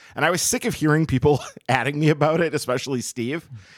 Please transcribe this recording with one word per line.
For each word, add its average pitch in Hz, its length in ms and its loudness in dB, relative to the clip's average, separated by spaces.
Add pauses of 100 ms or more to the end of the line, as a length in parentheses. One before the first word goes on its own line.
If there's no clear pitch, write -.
(140)
And 139 120 -2
I 165 40 4
was 175 120 0
sick - 240 -2
of 196 80 -2
hearing 151 320 2
people 139 360 2 (140)
<laughs> - 140 -12
adding 131 280 0
me 151 120 2
about 156 320 2
it, 226 120 -2
especially 127 460 -2
Steve, 127 480 -6 (300)